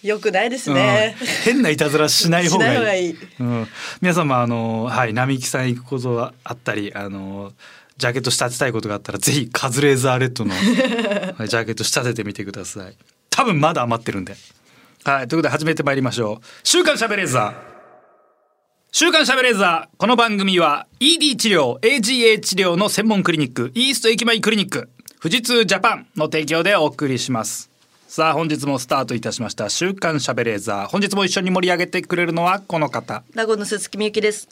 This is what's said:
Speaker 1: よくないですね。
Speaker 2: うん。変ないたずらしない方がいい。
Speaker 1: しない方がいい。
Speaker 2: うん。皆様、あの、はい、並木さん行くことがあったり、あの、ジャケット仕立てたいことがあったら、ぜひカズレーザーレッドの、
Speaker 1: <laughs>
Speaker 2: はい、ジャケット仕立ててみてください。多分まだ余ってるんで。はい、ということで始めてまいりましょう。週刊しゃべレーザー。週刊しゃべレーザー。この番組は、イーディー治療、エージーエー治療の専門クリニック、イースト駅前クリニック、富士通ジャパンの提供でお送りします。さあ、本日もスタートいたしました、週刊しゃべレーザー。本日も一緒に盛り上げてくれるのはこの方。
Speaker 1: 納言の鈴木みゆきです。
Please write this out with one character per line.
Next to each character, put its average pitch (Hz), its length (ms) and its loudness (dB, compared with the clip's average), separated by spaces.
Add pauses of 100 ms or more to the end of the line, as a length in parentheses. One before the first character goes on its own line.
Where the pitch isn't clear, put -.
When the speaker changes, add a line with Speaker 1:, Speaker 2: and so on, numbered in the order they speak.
Speaker 1:
よ 208 160 -2
く 202 120 0
な 190 140 2
い 240 60 0
で 254 80 -6
す 151 140 -4
ね。 214 480 4
Speaker 2:
う 254 40 -6
ん。 - 20 -4
変 247 360 2
な 165 80 4
い 151 60 2
た 151 120 2
ず 147 100 2
ら 151 100 4
し - 220 2
な 170 100 4
い 175 80 2
方 190 100 2
が 220 80 4
い 233 40 4
い。 - 20 2
Speaker 1:
し - 20 2
な - 0 -
い - 20 2
方 233 80 2
が 208 100 2
い 180 160 -2
い。 165 80 -12 (220)
Speaker 2:
う 123 40 -2 (180)
ん。 110 60 -8 (320)
皆 180 140 2
様、 143 260 2
あ 120 60 2
の、 113 380 -2
は 123 220 0
い、 110 60 -4
並 131 260 0
木 123 100 -6
さ 131 140 -2
ん 127 120 0
行 123 40 -6
く 123 60 -14
こ 135 140 -6
と 123 160 -2
が 120 180 -4 (120)
あ 127 100 -12
っ - 20 -12
た 110 180 -6
り、 101 200 -6
あ 101 140 -10
の、 98 440 -12 (440)
ジ 131 100 -4
ャ 120 60 0
ケ 131 80 -2
ッ - 20 -10
ト 127 80 0
仕 - 120 -2
立 120 120 -2
て - 60 -8
た 139 80 2
い 113 40 -2
こ 110 80 -2
と 107 80 -6
が 104 60 -2
あ 101 40 -6
っ - 20 -8
た - 100 -14
ら、 - 80 -6
ぜ - 140 0
ひ 135 200 0
カ - 180 -2
ズ 135 100 0
レ 143 140 6
ー - 20 4
ザ 127 180 2
ー 127 40 0
レ 131 80 2
ッ - 60 -2
ド 117 120 -6
の、 98 100 -2
Speaker 1:
<laughs> 208 800 0
Speaker 2:
は 110 100 -8
い、 104 40 -8
ジ 117 80 -2
ャ 113 80 0
ケ 113 80 -6
ッ - 20 -4
ト 110 80 -8
仕 - 160 -2
立 123 120 -2
て 110 120 -6
て - 20 -6
み 101 80 -8
て 101 120 -12
く 98 80 -10
だ 95 120 -14
さ 95 240 -14
い。 98 60 -20 (360)
多 - 140 0
分 175 160 2
ま 160 140 4
だ 139 80 0
余 117 180 -2
っ - 40 -20
て 120 80 -4
る 98 80 -6
ん 92 40 -8
で。 98 120 -14 (680)
は 139 200 0
い、 123 40 -10
と 151 60 -4
い 165 40 2
う - 0 -
こ 160 40 2
と - 0 -
で 143 60 0
始 151 160 -2
め 160 100 0
て 160 80 -4
ま 139 100 0
い 135 40 0
り 131 60 0
ま 120 100 0
し 120 80 -6
ょ 107 220 -4
う。 - 40 -20 (160)
週 349 220 2
刊 294 120 2
し 220 60 -2
ゃ 226 60 -2
べ 208 80 -2
レ 190 80 -2
ー - 20 -4
ザ 127 140 2
ー。 104 140 -2 (1400)
週 330 180 4
刊 311 160 4
し 254 60 2
ゃ 269 40 4
べ 262 60 2
レ 247 100 4
ー 196 60 0
ザ 175 340 2
ー。 - 40 -20
こ 202 100 0
の 240 100 4
番 220 220 2
組 190 220 2
は、 147 260 2 (140)
イ 320 160 4
ー - 20 -8
デ 302 80 2
ィ 285 60 4
ー 214 40 -4
治 226 140 0
療、 139 360 2
エ 277 100 4
ー 254 40 0
ジ 233 140 0
ー 226 180 6
エ - 20 6
ー 214 60 0
治 - 140 -4
療 185 220 2
の 202 120 2
専 214 180 0
門 208 160 4
ク 165 100 2
リ 160 60 0
ニ 139 100 0
ッ 123 40 -12
ク、 - 220 -4
イ 262 160 0
ー 262 40 -2
ス - 80 -4
ト 226 60 2
駅 233 160 0
前 226 160 2
ク 208 120 2
リ 226 40 2
ニ 196 100 0
ッ - 20 -14
ク、 - 200 -8 (320)
富 165 140 -2
士 254 80 0
通 233 220 2
ジ 190 100 2
ャ 190 60 0
パ 226 140 4
ン - 120 -10 (100)
の - 100 0
提 156 200 -2
供 165 160 0
で 196 140 4
お 160 80 4
送 143 240 -2
り 127 100 0
し 135 140 -4
ま 110 120 -2
す。 - 240 -10 (380)
さ 160 240 0
あ、 - 20 0
本 160 160 0
日 143 160 -2
も 139 140 0
ス 127 80 -8
タ 147 100 0
ー 131 80 0
ト 123 100 -4
い 113 60 -2
た 127 120 -4
し 123 100 -6
ま 104 80 -6
し - 40 -10
た、 104 140 -6
週 180 240 -2
刊 165 280 0
し - 80 -4
ゃ 131 60 -2
べ 120 100 0
レ 113 100 0
ー 104 40 -4
ザ 101 260 -4
ー。 - 40 -10
本 196 140 -2
日 202 120 -2
も 196 100 2
一 180 80 0
緒 196 100 0
に 185 80 -2
盛 180 160 2
り 180 60 2
上 175 60 2
げ 175 80 0
て 180 140 -4
く 180 160 -4
れ 175 80 0
る 170 80 -2
の 170 120 0
は 190 160 2
こ 180 180 -6
の 147 100 0
方。 113 340 -8 (120)
Speaker 1:
納 226 120 -2
言 214 120 0
の 202 80 -6
鈴 208 240 -8
木 196 80 -10
み 214 80 -2
ゆ 208 60 -4
き 214 80 0
で 208 120 2
す。 - 200 -12